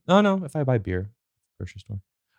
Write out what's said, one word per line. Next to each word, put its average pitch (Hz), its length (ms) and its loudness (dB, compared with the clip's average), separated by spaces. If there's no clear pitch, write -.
no, 190 140 6
no, 190 240 2
if 135 100 -14
I 151 80 0
buy 127 160 2
beer, 95 320 -4
grocery 98 220 -12
store. 101 180 -10